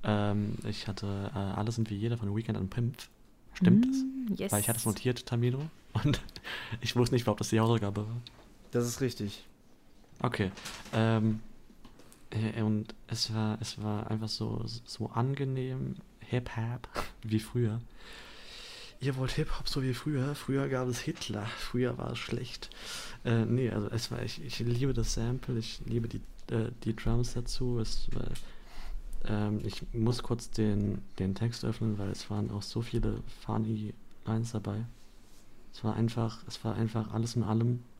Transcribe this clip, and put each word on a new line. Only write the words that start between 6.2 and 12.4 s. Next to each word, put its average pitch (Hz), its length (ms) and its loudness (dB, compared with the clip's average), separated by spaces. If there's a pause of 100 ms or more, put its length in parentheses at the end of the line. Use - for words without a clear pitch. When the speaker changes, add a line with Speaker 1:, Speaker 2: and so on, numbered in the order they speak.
Speaker 1:
<laughs> - 300 -8
ich - 140 -2
wusste 120 200 6
nicht, 120 120 4
ob 107 100 4
das - 120 -2
die 110 100 6
Hausaufgabe 107 480 4
war. 117 100 -4 (540)
Speaker 3:
Das 120 160 2
ist 120 140 -4
richtig. 107 440 -2 (760)
Speaker 1:
Okay. - 300 2 (420)
Ähm, 110 460 6 (920)
äh, 110 300 0